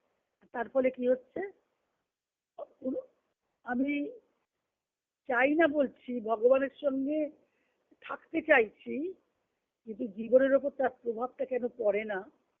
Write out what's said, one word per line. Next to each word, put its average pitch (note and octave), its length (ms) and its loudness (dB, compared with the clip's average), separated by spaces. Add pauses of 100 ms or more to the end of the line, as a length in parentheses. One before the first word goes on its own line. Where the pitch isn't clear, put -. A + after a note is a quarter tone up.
(520)
তার A#3 160 -6
ফলে C4 220 2
কি B3 180 -2
হচ্ছে? B3+ 320 -2 (2250)
আমি C#4+ 480 -4 (1160)
চাই C4+ 260 2
না E4 120 4
বলছি, C4+ 540 -4
ভগবানের A#3+ 600 2
সঙ্গে C#4+ 500 -2 (680)
থাকতে - 420 -8
চাইছি, C4 680 0 (720)
কিন্তু A3+ 220 -8
জীবনের A#3 480 4
ওপর C4+ 160 0
তার C4 200 -2 (120)
প্রভাবটা A#3+ 420 -6
কেন A#3+ 240 -4
পড়ে G#3+ 360 -2
না? G#3 260 -6 (300)